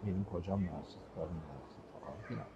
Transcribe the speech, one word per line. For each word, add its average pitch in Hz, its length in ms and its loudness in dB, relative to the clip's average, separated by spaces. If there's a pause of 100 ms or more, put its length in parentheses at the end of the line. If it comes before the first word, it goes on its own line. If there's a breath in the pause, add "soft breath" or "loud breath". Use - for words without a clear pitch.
benim 98 180 6
kocam 95 420 4
narsist, 76 320 -4 (160)
karım 82 220 0
narsist 71 440 -8 (120)
falan - 360 -8
filan. 113 260 -2